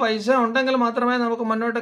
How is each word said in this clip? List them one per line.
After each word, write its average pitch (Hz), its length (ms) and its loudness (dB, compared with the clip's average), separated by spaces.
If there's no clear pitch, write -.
പൈസ 220 260 0
ഉണ്ടെങ്കിൽ 262 380 0
മാത്രമേ 240 400 0
നമുക്ക് 233 280 -2
മുന്നോട്ട് 226 300 -2